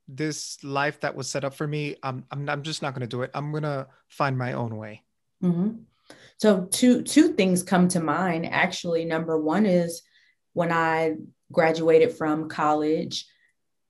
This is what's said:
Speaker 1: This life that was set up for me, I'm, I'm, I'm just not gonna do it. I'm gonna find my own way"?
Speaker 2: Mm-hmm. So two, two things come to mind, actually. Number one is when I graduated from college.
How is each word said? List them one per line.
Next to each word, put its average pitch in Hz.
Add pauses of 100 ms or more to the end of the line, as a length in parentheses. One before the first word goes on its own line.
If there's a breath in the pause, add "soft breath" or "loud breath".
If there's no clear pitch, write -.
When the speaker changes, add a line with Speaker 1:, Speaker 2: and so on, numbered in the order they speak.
Speaker 1:
This 151
life 139
that 143
was 131
set 139
up 139
for 156
me, 147
I'm, 131
I'm, 143
I'm 143
just 156
not 139
gonna 127
do 123
it. 135
I'm 147
gonna 147 (200 soft breath)
find 135
my 127
own 117
way"? 107 (400)
Speaker 2:
Mm-hmm. 180 (680 loud breath)
So 190
two, 247
two 311
things 185
come 180
to 180
mind, 165
actually. 170
Number 160
one 156
is 175 (500 soft breath)
when 170
I 160 (340)
graduated 160
from 156
college. 151 (640 soft breath)